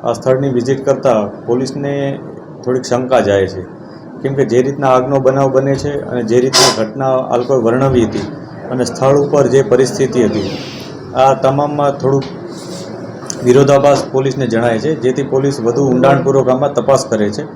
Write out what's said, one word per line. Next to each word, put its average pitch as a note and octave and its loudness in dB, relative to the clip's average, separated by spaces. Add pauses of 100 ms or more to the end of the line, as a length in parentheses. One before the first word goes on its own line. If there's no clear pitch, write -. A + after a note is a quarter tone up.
આ A#2 -2
સ્થળની C3 0
વિઝિટ B2+ -2
કરતાં A#2 0
પોલીસને C#3 -4 (460)
થોડીક B2+ -2
શંકા B2+ 2
જાય G2 2
છે, F#2 -8 (600)
કેમ C3+ -2
કે C#3 -4
જે A#2 2
રીતના C3+ -2
આગનો C3 2
બનાવ C3+ 2
બને C#3 2
છે C#3+ -4
અને B2 -4
જે A2+ 2
રીતના C3 2
ઘટના C3 -4
આ B2+ 0
લોકોએ B2+ 2
વર્ણવી B2 2
હતી G#2 -4 (500)
અને B2+ -2
સ્થળ C3+ 2
ઉપર C#3+ 2
જે C3 4
પરિસ્થિતિ B2 2
હતી, G2 -2 (680)
આ C3 6
તમામમાં C#3+ 0
થોડુંક C3+ 0 (1200)
વિરોધાભાસ C#3 6
પોલીસને C3+ -2
જણાય A2+ 2
છે, D3+ -2
જેથી B2+ -2
પોલીસ C3+ -2
વધુ A#2+ 0
ઊંડાણપૂર્વક C3 2
આમાં C3 2
તપાસ C3 2
કરે G#2 0
છે. C#3 -6 (120)